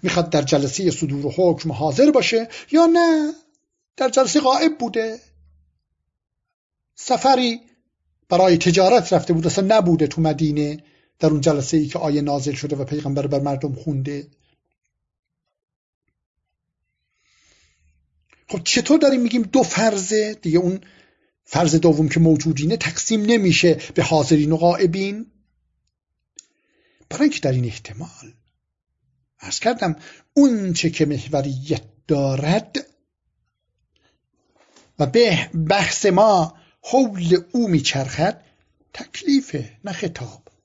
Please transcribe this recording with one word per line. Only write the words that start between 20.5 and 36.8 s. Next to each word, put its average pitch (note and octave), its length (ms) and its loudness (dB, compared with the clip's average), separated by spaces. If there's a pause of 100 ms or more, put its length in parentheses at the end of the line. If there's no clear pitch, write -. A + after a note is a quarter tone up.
اون F3+ 220 -2 (680)
فرض D#3+ 280 0
دوم D#3+ 340 4
که E3+ 100 -2
موجودینه D#3+ 580 2
تقسیم G#3+ 440 -4
نمیشه F#3+ 520 2 (220)
به E3+ 80 0
حاضرین D3+ 480 2
و D#3+ 60 0
غائبین. F#3+ 720 -2 (1800)
برای - 140 -2
اینکه D4 160 0
در C3+ 120 -2
این B2+ 140 0
احتمال A#2 680 -14 (1040)
عرض - 200 -10
کردم A3 360 -2 (380)
اون A3+ 400 2
چه E3+ 160 -2
که - 160 0
محوریت C#3 760 -4 (260)
دارد C#3+ 720 -2 (2250)
و D3 60 2
به G#3 440 2 (200)
بحث - 360 0
ما F#3+ 520 4 (260)